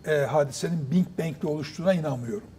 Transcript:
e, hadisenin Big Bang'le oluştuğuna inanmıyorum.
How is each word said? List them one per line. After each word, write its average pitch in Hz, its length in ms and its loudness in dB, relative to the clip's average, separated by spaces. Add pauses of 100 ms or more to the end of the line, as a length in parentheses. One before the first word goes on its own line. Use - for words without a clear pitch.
e, 151 120 2
hadisenin 143 720 0
Big 180 140 6 (140)
Bang'le 165 260 -4
oluştuğuna 165 480 0
inanmıyorum. 123 540 -2 (120)